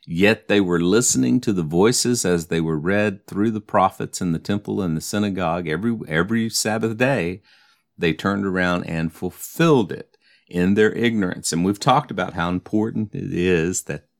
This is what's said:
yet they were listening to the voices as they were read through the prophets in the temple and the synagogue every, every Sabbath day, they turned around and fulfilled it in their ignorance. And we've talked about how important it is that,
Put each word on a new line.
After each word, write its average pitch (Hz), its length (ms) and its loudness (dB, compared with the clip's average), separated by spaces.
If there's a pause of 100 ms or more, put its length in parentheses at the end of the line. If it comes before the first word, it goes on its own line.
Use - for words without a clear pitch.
yet 95 420 2
they 101 140 4
were 87 180 2
listening 123 640 2
to 113 100 0
the 90 100 0
voices 104 640 2
as 87 220 0
they 82 160 -2
were 80 160 -2
read 98 480 -2
through 104 240 -2
the 107 100 -4
prophets - 600 -2
in 90 100 0
the 80 60 0
temple 101 420 -4
and 85 160 -2
the 82 60 -4
synagogue 90 680 -2
every, 107 300 -2 (100)
every 104 400 0
Sabbath 110 480 -2
day, 104 460 0 (560)
they 85 140 2
turned 98 320 -2
around 90 400 0
and 82 260 -4
fulfilled 120 800 0
it - 280 -14 (300)
in 90 260 2
their 107 180 4
ignorance. 107 580 -2
And 85 140 0
we've 101 160 0
talked 139 300 2
about 92 240 -4
how 87 160 -2
important 107 640 -2
it 95 180 -8
is 90 520 0
that, - 240 -10 (120)